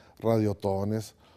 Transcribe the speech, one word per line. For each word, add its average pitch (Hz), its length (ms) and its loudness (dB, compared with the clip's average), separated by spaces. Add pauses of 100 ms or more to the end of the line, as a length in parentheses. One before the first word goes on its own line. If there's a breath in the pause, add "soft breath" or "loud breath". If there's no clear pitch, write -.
(200 soft breath)
radiotones, 104 960 0 (200 soft breath)